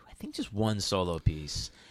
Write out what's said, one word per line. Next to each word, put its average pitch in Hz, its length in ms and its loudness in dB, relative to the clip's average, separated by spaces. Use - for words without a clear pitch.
I - 60 -20
think - 200 -12
just - 160 -6
one 107 300 2
solo 90 360 2
piece. 76 540 0